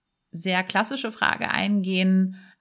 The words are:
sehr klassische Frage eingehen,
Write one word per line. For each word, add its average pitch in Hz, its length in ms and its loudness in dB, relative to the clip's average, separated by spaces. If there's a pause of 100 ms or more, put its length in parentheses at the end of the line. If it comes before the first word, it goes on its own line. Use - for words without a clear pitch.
(300)
sehr 180 320 -2
klassische 220 480 -2
Frage - 400 -2
eingehen, 190 880 2 (240)